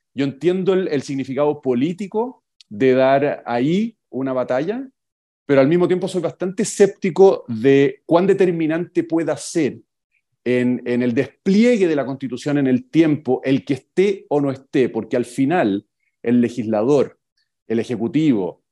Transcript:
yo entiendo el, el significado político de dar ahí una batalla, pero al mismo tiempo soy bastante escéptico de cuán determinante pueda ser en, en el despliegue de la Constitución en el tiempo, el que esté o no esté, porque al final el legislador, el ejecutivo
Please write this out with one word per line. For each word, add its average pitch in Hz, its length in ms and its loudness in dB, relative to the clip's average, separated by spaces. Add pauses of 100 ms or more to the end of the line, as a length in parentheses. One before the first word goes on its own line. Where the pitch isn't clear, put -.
(140)
yo 139 100 -2
entiendo 180 480 -2
el, 185 160 0
el 143 140 -2
significado 139 580 -4
político 180 800 -4 (280)
de 127 240 2
dar 135 500 0
ahí 160 540 -2 (100)
una 131 240 -6
batalla, 143 560 -4 (560)
pero 139 160 4
al 135 80 4
mismo 175 180 2
tiempo 180 220 -2
soy 180 140 -4
bastante 180 400 -6
escéptico 190 840 2
de 139 580 2
cuán 175 200 2
determinante 170 800 0
pueda 160 320 -2
ser 131 420 -4 (640)
en, 123 440 0
en 123 160 0
el 127 100 0
despliegue 196 720 2
de 160 100 0
la 131 100 -4
Constitución 131 500 -6
en 135 100 2
el 127 220 0
tiempo, 147 560 0
el 135 180 0
que 143 120 -4
esté 196 560 -2
o 147 100 0
no 139 100 -2
esté, 131 380 -2
porque 113 300 -4
al 120 80 -2
final 135 580 0 (380)
el 120 180 2
legislador, 117 760 0 (500)
el 113 100 0
ejecutivo 113 920 -2